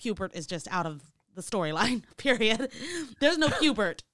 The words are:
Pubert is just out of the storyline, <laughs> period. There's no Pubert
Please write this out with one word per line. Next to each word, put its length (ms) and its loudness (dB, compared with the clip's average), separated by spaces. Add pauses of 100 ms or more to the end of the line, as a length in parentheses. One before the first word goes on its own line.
Pubert 340 -4
is 120 -8
just 240 -8
out 160 0
of 160 -8 (320)
the 80 -12
storyline, 680 0
<laughs> 60 -20
period. 540 2 (500)
There's 180 6
no 100 4
Pubert 540 0 (120)